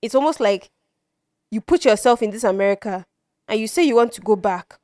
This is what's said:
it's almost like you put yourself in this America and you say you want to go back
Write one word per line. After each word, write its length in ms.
it's 140
almost 240
like 300
you 80
put 260
yourself 360
in 80
this 140
America 640
and 120
you 80
say 160
you 120
want 180
to 80
go 140
back 480